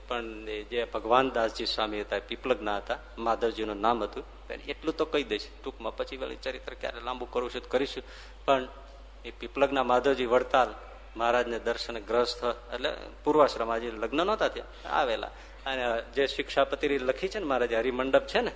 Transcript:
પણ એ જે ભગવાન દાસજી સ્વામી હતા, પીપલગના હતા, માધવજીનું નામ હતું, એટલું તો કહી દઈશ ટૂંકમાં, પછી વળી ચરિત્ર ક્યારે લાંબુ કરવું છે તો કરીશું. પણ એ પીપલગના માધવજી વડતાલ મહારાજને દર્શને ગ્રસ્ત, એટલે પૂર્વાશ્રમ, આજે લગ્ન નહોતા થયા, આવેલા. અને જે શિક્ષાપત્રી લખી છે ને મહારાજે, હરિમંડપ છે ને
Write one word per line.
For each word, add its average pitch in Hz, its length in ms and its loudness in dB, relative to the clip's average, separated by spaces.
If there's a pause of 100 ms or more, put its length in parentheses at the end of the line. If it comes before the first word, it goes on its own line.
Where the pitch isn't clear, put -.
પણ 113 400 -6
એ 107 160 -6
જે 120 200 -2
ભગવાન 120 460 2
દાસજી 113 360 0
સ્વામી 107 340 -2
હતા, 101 180 -2
પીપલગના 107 580 -2
હતા, 117 220 -4 (200)
માધવજીનું 110 600 0
નામ 110 240 2
હતું, 117 200 -8 (240)
એટલું 143 480 -6
તો 160 80 2
કહી 151 180 0
દઈશ 110 260 -2 (160)
ટૂંકમાં, 113 320 -8
પછી 127 200 -6
વળી 131 200 -8
ચરિત્ર 131 380 -8
ક્યારે 123 260 -8
લાંબુ 123 240 -6
કરવું 123 260 -2
છે 127 100 -6
તો - 80 -16
કરીશું. 131 340 0 (420)
પણ 131 240 4 (560)
એ 117 60 -10
પીપલગના 135 520 2
માધવજી 123 440 4
વડતાલ 123 480 4 (420)
મહારાજને 117 420 2
દર્શને 117 420 -4
ગ્રસ્ત, 117 440 2 (280)
એટલે 135 180 -2 (340)
પૂર્વાશ્રમ, 127 480 6
આજે 117 180 -2
લગ્ન 113 360 -2
નહોતા 208 220 2
થયા, 120 160 -6 (260)
આવેલા. 113 420 0 (340)
અને 131 180 -2 (300)
જે 135 120 4
શિક્ષાપત્રી 139 720 2
લખી 127 300 0
છે 214 100 -4
ને 190 60 -4
મહારાજે, 120 320 2
હરિમંડપ 131 500 4
છે 220 140 2
ને 220 160 0